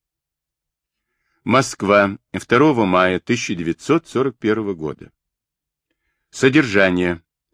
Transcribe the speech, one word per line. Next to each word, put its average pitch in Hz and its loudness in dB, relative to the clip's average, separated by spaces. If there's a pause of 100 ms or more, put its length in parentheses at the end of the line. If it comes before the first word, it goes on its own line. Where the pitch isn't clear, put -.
(1400)
Москва, 104 0 (140)
второго 120 2
мая 92 0
тысяча 120 -6
девятьсот 85 -4
сорок 131 -4
первого 107 -4
года. 78 -12 (1200)
Содержание. 95 0 (320)